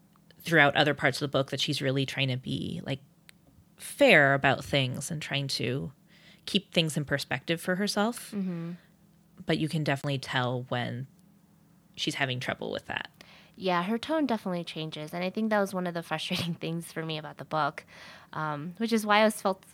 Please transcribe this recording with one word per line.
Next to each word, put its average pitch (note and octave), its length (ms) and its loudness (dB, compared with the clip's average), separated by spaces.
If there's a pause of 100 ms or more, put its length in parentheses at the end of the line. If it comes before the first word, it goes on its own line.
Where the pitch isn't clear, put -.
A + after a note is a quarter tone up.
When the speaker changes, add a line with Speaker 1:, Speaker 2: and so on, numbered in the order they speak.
(420)
Speaker 1:
throughout D#3 340 6
other D3 180 4
parts C#3 280 0
of C#3+ 80 -2
the C#3 80 0
book C3+ 140 0
that C#3 80 -4
she's C#3 220 -2
really C3+ 240 0
trying C3+ 240 -2
to B2+ 80 -2
be, B2+ 480 -6
like, C3+ 160 -6 (760)
fair D#3 560 8
about C#3 300 4
things C3+ 480 -2
and D3+ 100 -6
trying C#3 260 -4
to C#3 440 -4 (540)
keep - 280 -2
things D#3+ 240 2
in D3+ 80 -2
perspective D3+ 560 -4
for F#3 140 -2
herself. G#3 580 -2
Speaker 2:
Mm-hmm. F3 380 -6 (720)
Speaker 1:
But D#3+ 140 2
you D#3 100 0
can D3+ 140 0
definitely C#3+ 340 0
tell B2+ 520 -2
when B2 380 -4 (880)
she's - 200 -4
having B2+ 240 0
trouble A2 320 -4
with - 160 -6
that. - 220 -6 (480)
Speaker 2:
Yeah, F3+ 260 0
her A3 140 -2
tone D4+ 280 -2
definitely F#3+ 380 -2
changes. D#3 500 -10
And F3 120 -4
I F#3 40 -2
think A3 200 -2
that G#3 100 4
was G3 140 0
one F3+ 140 -2
of E3+ 60 -4
the E3+ 100 -4
frustrating E3+ 500 -4
<laughs> - 80 -12
things E3 320 -4
for D#3+ 120 -6
me D#3+ 120 -4
about D3 200 -12
the - 80 -12
book, D3+ 380 0 (480)
um, D#3 460 -4
which A3+ 160 -2
is G#3+ 120 2
why G#3 140 6
I A3 60 8
was G#3+ 160 2
felt, F#3+ 220 0 (100)